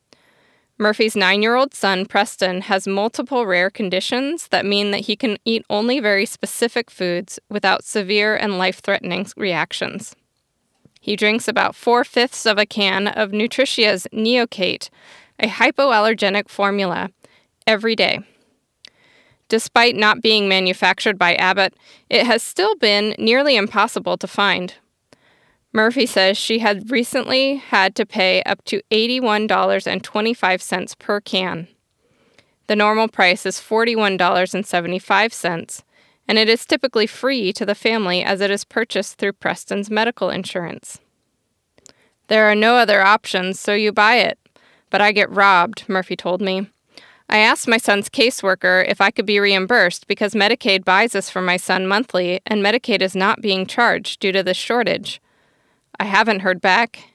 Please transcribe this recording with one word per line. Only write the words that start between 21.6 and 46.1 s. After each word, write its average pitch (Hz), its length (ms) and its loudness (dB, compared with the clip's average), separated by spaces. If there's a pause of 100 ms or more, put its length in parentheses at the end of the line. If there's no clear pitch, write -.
it 240 200 2
has 226 160 2
still 403 320 -2
been 208 420 0
nearly 262 380 2
impossible 202 640 0
to 190 100 -8
find. 180 480 -2 (1000)
Murphy 226 320 2
says 196 320 2
she 226 220 -2
had 214 320 -2
recently 262 640 0
had 202 400 0
to 220 100 -2
pay 185 380 0
up - 220 -4
to - 260 -6
eighty-one 220 560 0
dollars 190 400 0
and 185 160 -4
twenty-five 214 580 -2
cents - 320 -6
per - 260 -4
can. 180 480 -4 (1000)
The 214 80 0
normal 214 320 2
price 185 400 2
is 185 120 -6
forty-one 220 580 0
dollars 180 360 2
and 196 120 -4
seventy-five 190 680 0
cents, - 500 -8 (440)
and 214 100 2
it 220 120 4
is 226 160 0
typically 240 420 0
free 240 460 -2
to 220 120 -8
the 202 100 -2
family 196 460 0
as 190 200 -2
it 202 100 0
is 202 140 -4
purchased - 520 -4
through 196 160 -4
Preston's 196 560 -6
medical 214 400 -2
insurance. - 720 -8 (1300)
"There 214 240 4
are 208 40 2
no 220 200 4
other 214 260 4
options, 190 580 2
so 214 140 -2
you 208 200 0
buy 220 240 4
it. - 200 2 (520)
But 196 120 0
I 208 120 4
get 196 180 0
robbed," 196 560 4
Murphy 185 300 -4